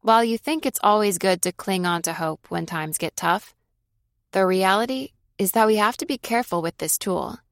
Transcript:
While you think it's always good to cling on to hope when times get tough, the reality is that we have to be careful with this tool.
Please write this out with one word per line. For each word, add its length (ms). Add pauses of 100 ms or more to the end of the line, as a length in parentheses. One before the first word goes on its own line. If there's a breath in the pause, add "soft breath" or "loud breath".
While 160
you 140
think 280
it's 160
always 360
good 240
to 100
cling 340
on 180
to 100
hope 340
when 180
times 320
get 200
tough, 360 (800)
the 140
reality 640 (280)
is 140
that 160
we 80
have 220
to 80
be 120
careful 440
with 160
this 200
tool. 420 (120)